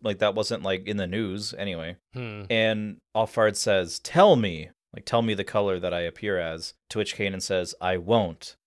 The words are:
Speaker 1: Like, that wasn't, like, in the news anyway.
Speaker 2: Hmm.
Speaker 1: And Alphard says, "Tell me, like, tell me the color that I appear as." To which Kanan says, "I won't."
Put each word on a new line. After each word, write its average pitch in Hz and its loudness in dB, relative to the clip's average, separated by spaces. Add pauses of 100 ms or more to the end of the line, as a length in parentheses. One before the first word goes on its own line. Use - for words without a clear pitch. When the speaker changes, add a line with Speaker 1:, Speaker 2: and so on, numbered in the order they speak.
Speaker 1:
Like, 104 -2
that 104 4
wasn't, 107 -2
like, 95 -2
in 104 -2
the 98 0
news 101 -4
anyway. 90 -6 (160)
Speaker 2:
Hmm. 110 -10
Speaker 1:
And 110 2 (180)
Alphard 110 4
says, 92 0
"Tell 185 6
me, 87 0 (240)
like, - -16
tell 117 2
me 113 0
the 98 -2
color 98 0
that 87 -2
I 87 -2
appear 90 -4
as." 82 -6 (160)
To - -10
which 107 -2
Kanan 95 -4
says, 90 -2
"I 90 0
won't." 90 0 (120)